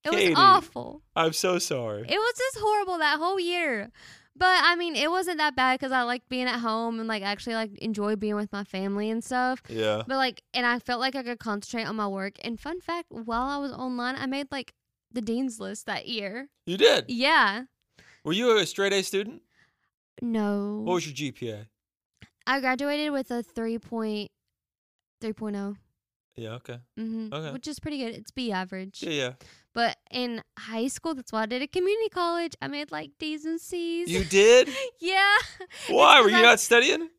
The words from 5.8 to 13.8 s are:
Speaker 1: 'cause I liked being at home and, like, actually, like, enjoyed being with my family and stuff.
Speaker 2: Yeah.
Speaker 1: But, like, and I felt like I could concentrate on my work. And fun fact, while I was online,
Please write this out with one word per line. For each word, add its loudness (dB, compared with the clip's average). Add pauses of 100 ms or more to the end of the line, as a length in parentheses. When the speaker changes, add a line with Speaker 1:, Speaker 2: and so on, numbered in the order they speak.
Speaker 1:
'cause -4
I 0
liked -4
being -2
at -2
home -2
and, -6
like, -4
actually, -6
like, -6
enjoyed -2
being -2
with -6
my -6
family -4
and -4
stuff. -2
Speaker 2:
Yeah. 0
Speaker 1:
But, -4
like, -2 (120)
and -2
I 2
felt -4
like -4
I -6
could -8
concentrate -6
on -6
my -2
work. -6 (100)
And -8
fun -8
fact, -8
while -6
I -4
was -6
online, -6